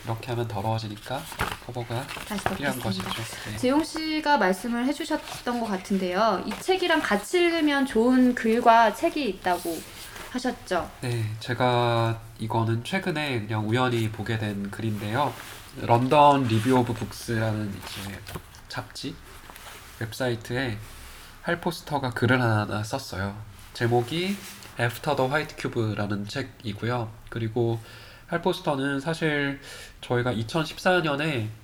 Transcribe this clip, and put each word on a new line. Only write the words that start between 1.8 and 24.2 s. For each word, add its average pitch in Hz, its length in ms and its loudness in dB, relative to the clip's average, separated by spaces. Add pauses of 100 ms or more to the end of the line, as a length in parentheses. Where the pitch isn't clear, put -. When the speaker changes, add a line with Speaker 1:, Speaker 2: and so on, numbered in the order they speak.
Speaker 2:
다시 208 160 -6 (120)
Speaker 1:
필요한 139 220 -2
Speaker 2:
덮겠습니다. 95 380 -4
Speaker 1:
것이죠. - 360 -8
네. 107 60 -8
Speaker 2:
재용 269 260 4
씨가 311 540 0
말씀을 233 500 2
해주셨던 294 720 -4
것 226 60 -2
같은데요. 185 800 0
이 - 40 -4 (100)
책이랑 359 420 2
같이 - 380 0
읽으면 302 460 4
좋은 247 500 6
글과 226 600 8
책이 311 340 0
있다고 175 480 -2 (540)
하셨죠? 247 680 -4
Speaker 1:
네, 120 240 -2 (160)
제가 120 800 2 (200)
이거는 113 440 2
최근에 151 640 -2
그냥 110 220 0
우연히 117 420 2
보게 110 260 -4
된 101 320 -2
글인데요. 110 640 -2 (500)
런던 135 640 8
리뷰 113 300 4
오브 120 140 2
북스라는 110 760 -2
이제 98 500 -10 (480)
잡지 - 480 -10 (840)
웹사이트에 117 800 -4 (680)
할 170 180 -2
포스터가 143 480 -2
글을 123 320 4
하나 107 420 2
썼어요. 101 540 -4 (360)
제목이 123 640 0 (440)